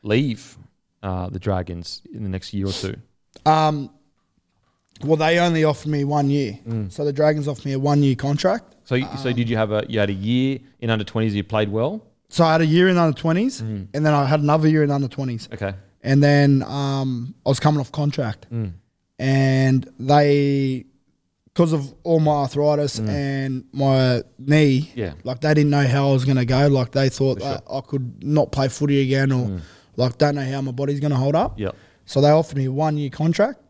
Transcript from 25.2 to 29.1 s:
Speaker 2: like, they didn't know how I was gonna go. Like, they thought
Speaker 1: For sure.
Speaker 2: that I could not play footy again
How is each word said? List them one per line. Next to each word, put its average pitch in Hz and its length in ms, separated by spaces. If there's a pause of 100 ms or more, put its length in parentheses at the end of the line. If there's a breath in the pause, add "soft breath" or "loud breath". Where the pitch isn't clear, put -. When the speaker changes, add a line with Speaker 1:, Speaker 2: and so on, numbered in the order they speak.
Speaker 2:
like, 127 180
they 151 120
didn't 147 160
know 143 160
how 139 240
I 135 40
was 127 120
gonna 131 200
go. 131 220
Like, 131 240
they 135 180
thought 131 300
Speaker 1:
For - 60
sure. 139 80
Speaker 2:
that - 180
I 135 100
could 127 420
not 147 280
play 135 160
footy 143 340
again 135 300